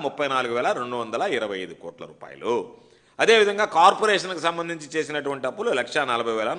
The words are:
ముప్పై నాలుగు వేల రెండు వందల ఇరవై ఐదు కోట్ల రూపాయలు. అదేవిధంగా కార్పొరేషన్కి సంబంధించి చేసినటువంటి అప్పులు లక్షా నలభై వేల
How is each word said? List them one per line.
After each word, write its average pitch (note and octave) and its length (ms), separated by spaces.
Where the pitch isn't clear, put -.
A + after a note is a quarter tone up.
ముప్పై C#3 220
నాలుగు B2+ 280
వేల C3+ 140
రెండు B2 220
వందల A2+ 200
ఇరవై G#2 280
ఐదు E2+ 180
కోట్ల E2+ 300
రూపాయలు. D2 420
అదేవిధంగా G#3 460
కార్పొరేషన్కి F#3 680
సంబంధించి E3+ 500
చేసినటువంటి C#3 540
అప్పులు G#3+ 200
లక్షా C3+ 300
నలభై A#2 280
వేల A2 220